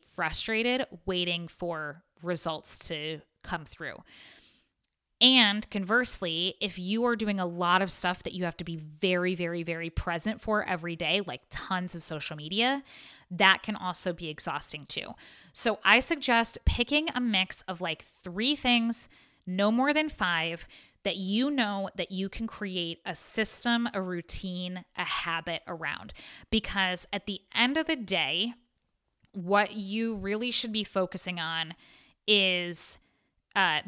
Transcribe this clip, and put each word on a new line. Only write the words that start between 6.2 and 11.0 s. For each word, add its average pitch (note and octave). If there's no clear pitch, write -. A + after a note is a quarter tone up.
if F#3+
you G#3
are A#3+
doing G#3
a F3+
lot F3
of F#3
stuff -
that E3+
you F3+
have E3+
to F3
be E3
very, F3+
very, E3+
very E3
present E3+
for G#3+
every E3+
day, F3